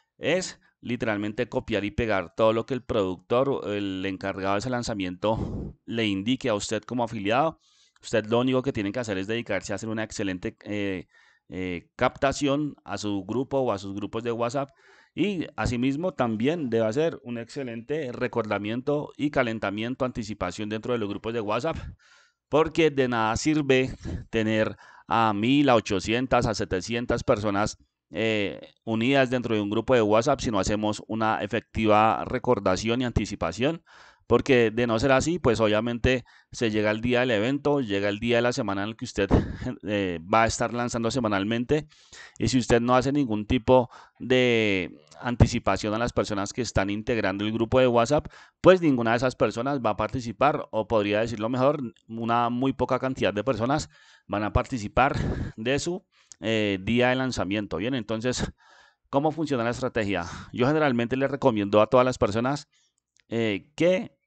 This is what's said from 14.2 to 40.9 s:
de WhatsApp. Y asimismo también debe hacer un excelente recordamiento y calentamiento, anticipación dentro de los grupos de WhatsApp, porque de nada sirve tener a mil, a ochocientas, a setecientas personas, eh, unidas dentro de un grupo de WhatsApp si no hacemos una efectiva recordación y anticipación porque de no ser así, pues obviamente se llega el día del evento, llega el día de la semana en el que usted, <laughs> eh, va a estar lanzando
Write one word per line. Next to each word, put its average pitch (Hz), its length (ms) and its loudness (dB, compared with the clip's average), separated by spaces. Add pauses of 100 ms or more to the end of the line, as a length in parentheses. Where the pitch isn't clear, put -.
de 120 80 -4
WhatsApp. 120 380 -4 (460)
Y 175 320 -2 (100)
asimismo 131 560 -2
también 123 560 -2
debe 113 160 2
hacer 143 380 0
un 120 140 -10
excelente 123 760 -8
recordamiento 113 1040 -2
y 147 140 -2
calentamiento, 113 720 -2
anticipación 107 640 -6
dentro 110 240 -4
de 120 60 -2
los 101 100 -2
grupos 101 240 -6
de 117 80 -2
WhatsApp, 120 340 -2 (720)
porque 156 420 4
de 135 200 2
nada 113 260 2
sirve 135 580 2 (360)
tener 110 480 0 (300)
a 110 260 2
mil, 131 360 4
a 123 60 6
ochocientas, 110 680 2
a 113 80 0
setecientas 113 720 -4
personas, 107 520 0 (340)
eh, 101 600 -2 (140)
unidas 123 440 2
dentro 120 240 -2
de 107 80 0
un 101 80 -2
grupo 110 240 0
de 120 80 6
WhatsApp 113 380 4
si - 100 -4
no 104 100 0
hacemos 107 480 -2
una 110 360 -2
efectiva 107 840 2
recordación 110 760 0
y 127 40 0
anticipación 107 800 -2 (460)
porque 120 400 4
de 117 160 0
no 113 140 0
ser 135 120 2
así, 147 280 2
pues 113 200 2
obviamente 117 640 2 (280)
se 120 180 -2
llega 107 220 0
el 110 100 -2
día 120 200 2
del 127 100 2
evento, 139 500 2
llega 101 280 0
el 101 100 -4
día 117 160 2
de 117 80 4
la 120 100 0
semana 98 300 -4
en 104 60 -6
el 113 60 -10
que - 100 -10
usted, 98 220 -2
<laughs> - 600 -2
eh, 98 320 -2 (120)
va 113 120 6
a - 20 6
estar 113 260 -2
lanzando 117 380 -2